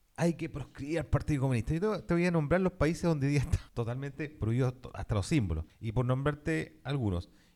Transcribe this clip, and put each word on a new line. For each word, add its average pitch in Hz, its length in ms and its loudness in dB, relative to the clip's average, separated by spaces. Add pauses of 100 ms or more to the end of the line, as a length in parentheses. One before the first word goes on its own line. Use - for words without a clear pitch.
(160)
"Hay 165 180 2
que 156 140 -8
proscribir 143 500 -6
al - 80 -4
Partido 135 360 0
Comunista". 131 320 0
Yo 202 220 0
te, - 60 -8
te - 120 0
voy 170 120 4
a 180 40 4
nombrar 165 300 2
los 185 120 2
países 165 320 0
donde 151 240 2
hoy 143 60 2
día 139 80 4
está - 180 0 (120)
totalmente 135 560 -6
prohibido 127 460 0
to-, - 200 -16
hasta - 200 -4
los 98 120 2
símbolos. 92 380 2 (160)
Y 110 120 -6
por 123 120 2
nombrarte 147 800 -2
algunos, 113 480 -2 (260)